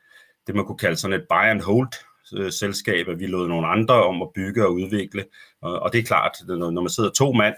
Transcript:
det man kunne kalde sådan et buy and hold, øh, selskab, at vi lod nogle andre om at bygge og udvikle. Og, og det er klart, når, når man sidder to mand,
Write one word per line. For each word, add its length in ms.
det 80
man 100
kunne 120
kalde 180
sådan 240
et 100
buy 140
and 180
hold, 260
øh, 180
selskab, 560
at 120
vi 80
lod 200
nogle 200
andre 360
om 180
at 140
bygge 300
og 80
udvikle. 520
Og, 180
og 140
det 60
er 40
klart, 340
når, 240
når 100
man 80
sidder 200
to 220
mand, 260